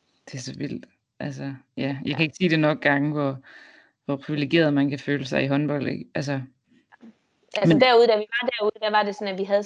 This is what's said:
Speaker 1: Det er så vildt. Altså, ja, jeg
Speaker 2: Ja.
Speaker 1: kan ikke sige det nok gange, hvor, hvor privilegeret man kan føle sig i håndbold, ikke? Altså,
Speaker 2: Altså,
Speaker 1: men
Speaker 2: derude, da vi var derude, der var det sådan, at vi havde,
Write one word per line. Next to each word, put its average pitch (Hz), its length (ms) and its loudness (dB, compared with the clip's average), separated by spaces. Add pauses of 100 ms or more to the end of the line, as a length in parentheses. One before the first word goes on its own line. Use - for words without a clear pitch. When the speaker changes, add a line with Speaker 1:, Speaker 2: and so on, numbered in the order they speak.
(260)
Speaker 1:
Det - 80 -16
er 139 80 -10
så 131 160 -12
vildt. - 280 -8 (340)
Altså, 139 340 -8 (240)
ja, 127 60 -4
jeg 135 220 -4
Speaker 2:
Ja. 147 100 -4
Speaker 1:
kan 160 80 0
ikke 156 120 -2
sige 185 140 0
det 160 100 2
nok 151 220 2
gange, 143 300 2
hvor, 143 260 -2 (680)
hvor 143 100 -2
privilegeret 147 580 0
man 143 160 2
kan 143 100 -4
føle 143 260 -2
sig 135 180 0
i 135 40 0
håndbold, 143 400 -2
ikke? - 180 -6 (100)
Altså, 139 260 -4 (1160)
Speaker 2:
Altså, 208 160 6
Speaker 1:
men 285 80 4
Speaker 2:
derude, 240 260 8
da 226 80 4
vi 214 100 -2 (160)
var 240 80 -4 (100)
derude, 214 120 0 (100)
der 214 80 -2
var 214 140 2
det 202 120 -4
sådan, 202 180 -6
at 185 60 -6
vi 196 40 -4
havde, 202 220 0